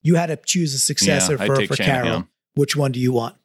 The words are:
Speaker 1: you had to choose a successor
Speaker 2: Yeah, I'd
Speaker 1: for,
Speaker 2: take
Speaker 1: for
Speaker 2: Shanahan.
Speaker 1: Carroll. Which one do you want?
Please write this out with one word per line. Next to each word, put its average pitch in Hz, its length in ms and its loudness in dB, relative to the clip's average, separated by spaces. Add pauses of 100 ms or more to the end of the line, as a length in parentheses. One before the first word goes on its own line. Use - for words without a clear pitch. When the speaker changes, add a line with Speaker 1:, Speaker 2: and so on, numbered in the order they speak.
Speaker 1:
you 165 120 4
had 170 120 2
to 156 100 -6
choose 165 360 -2
a 135 60 -6
successor - 560 0
Speaker 2:
Yeah, 123 80 -4
I'd 104 40 0
Speaker 1:
for, 135 100 2
Speaker 2:
take 117 120 0
Speaker 1:
for - 80 -2
Speaker 2:
Shanahan. 127 280 0
Speaker 1:
Carroll. 82 240 -4 (260)
Which 143 200 0
one 143 180 0
do 120 60 -4
you 127 140 2
want? 120 320 -2